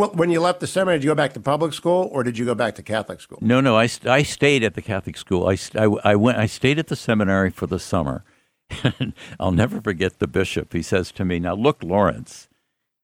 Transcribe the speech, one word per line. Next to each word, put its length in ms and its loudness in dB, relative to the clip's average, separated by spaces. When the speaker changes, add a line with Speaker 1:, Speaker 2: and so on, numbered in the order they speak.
Speaker 1:
when 260 0
you 100 2
left 200 0
the 60 -8
seminary, 320 0
did 60 -4
you 80 2
go 20 2
back 200 0
to 60 -12
public 320 -2
school 400 0
or 120 -2
did 120 -4
you 80 -2
go 100 0
back 200 -2
to 80 -18
Catholic 400 -6
school? 180 -20
Speaker 2:
No, 220 4
no, 140 4
I 100 6
st-, 240 -4
I 120 4
stayed 420 2
at 100 0
the 80 -10
Catholic 340 -6
school. 300 0
I 80 4
st-, 280 -4
I, 300 4
I 40 6
went, 220 4
I 80 2
stayed 320 0
at 100 -4
the 80 -6
seminary 540 2
for 160 -8
the 120 -2
summer. 500 -4
<laughs> 40 -20
And 140 -6
I'll 140 -2
never 300 0
forget 360 -2
the 80 -2
bishop. 460 -4
He 80 -4
says 320 -2
to 140 -6
me, 120 -2
"Now, 160 -2
look, 280 0
Lawrence," 680 -2